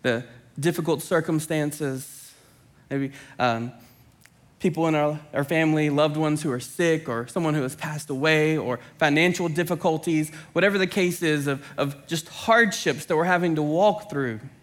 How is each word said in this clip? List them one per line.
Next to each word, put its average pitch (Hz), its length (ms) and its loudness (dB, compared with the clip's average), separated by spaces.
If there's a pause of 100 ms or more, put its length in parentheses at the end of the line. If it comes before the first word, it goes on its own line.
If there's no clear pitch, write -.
The 123 200 0 (360)
difficult 160 420 0
circumstances, 156 1300 -4 (600)
maybe, 139 200 -2 (280)
um, 120 320 0 (880)
people 160 280 0
in 156 60 2
our, 151 260 2 (140)
our 143 100 0
family, 156 460 2
loved 147 260 2
ones 151 280 0
who 151 80 0
are 123 80 -2
sick, 160 500 0
or 120 180 -4
someone 156 280 0
who 143 80 0
has 131 120 -4
passed 151 340 -8
away, 156 460 2
or 123 240 -2 (200)
financial 165 500 2
difficulties, 160 800 0 (220)
whatever 196 240 4
the 190 100 2
case 180 360 0
is 151 240 2
of, 139 180 -4 (120)
of 143 280 -4
just - 240 -6
hardships 208 760 2
that 160 120 0
we're 165 60 2
having 175 320 2
to 151 80 0
walk 190 460 2
through. 127 300 -4 (240)